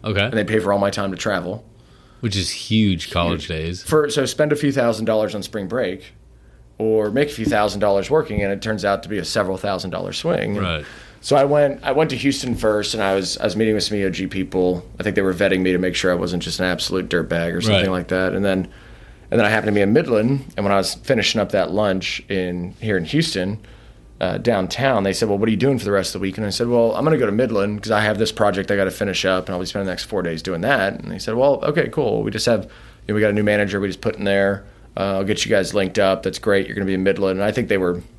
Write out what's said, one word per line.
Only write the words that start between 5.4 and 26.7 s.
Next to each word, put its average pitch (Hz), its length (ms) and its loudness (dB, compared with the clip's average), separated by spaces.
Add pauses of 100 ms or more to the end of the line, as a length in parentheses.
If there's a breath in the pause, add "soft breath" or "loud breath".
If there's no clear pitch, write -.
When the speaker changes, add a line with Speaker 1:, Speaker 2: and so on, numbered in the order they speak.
Speaker 2:
spring 95 260 -8
break 98 460 -6 (640 soft breath)
or 110 340 2
make 135 180 0
a - 40 -8
few 110 120 -6
thousand 104 360 2
dollars 98 280 2
working, 135 340 0
and 98 80 0
it 98 100 -4
turns 107 240 -4
out 98 180 0
to 85 60 -14
be 104 80 -4
a 82 80 -4
several 95 320 -2
thousand 95 320 -4
dollar 90 240 -6
swing. 107 440 -2
Speaker 1:
Right. 85 280 -2 (360 loud breath)
Speaker 2:
So - 160 2
I 139 80 6
went, 143 380 2
I 139 100 -2
went 156 160 2
to 127 80 -4
Houston 131 380 0
first, 107 380 0
and 110 80 -2
I 98 140 2
was, 92 220 -2
I - 80 -4
was 95 100 0
meeting 107 200 2
with 98 80 0
some 107 140 -2
E 98 80 0
O 95 40 2
G 90 180 -4
people. 90 580 0 (140)
I - 40 -6
think 98 120 0
they 101 60 4
were 95 120 2
vetting 95 280 2
me 92 100 2
to 90 60 4
make 90 180 0
sure 90 160 2
I 87 40 4
wasn't 87 280 -2
just 85 160 -6
an 92 60 0
absolute 90 440 -2
dirtbag 85 440 0
or 87 80 -2
something 101 240 4
Speaker 1:
Right. 95 60 0
Speaker 2:
like 90 180 -2
that. 92 240 0
And 95 100 -2
then, 95 240 0 (640 loud breath)
and 117 80 4
then 107 60 6
I 104 40 4
happened 107 180 2
to 104 60 2
be 104 80 4
in 101 120 4
Midland, 127 520 2 (120)
and 104 80 -2
when 101 80 2
I 98 40 4
was 95 180 0
finishing 113 460 0
up 95 100 -2
that 87 200 0
lunch 95 580 -2
in, 90 520 -4
here 107 160 0
in 85 80 0
Houston, 104 540 -2 (600 loud breath)
uh, 92 180 -2
downtown, 110 680 0
they 95 100 2
said, 110 160 0
"Well, 101 80 2
what 110 100 2
are 113 40 2
you 110 60 0
doing 131 220 2
for 95 60 -8
the 101 60 0
rest 95 240 0
of 92 60 -6
the - 20 -2
week?" 95 140 -4
And 110 80 -4
I 101 40 -2
said, 117 180 -2
"Well, 117 280 4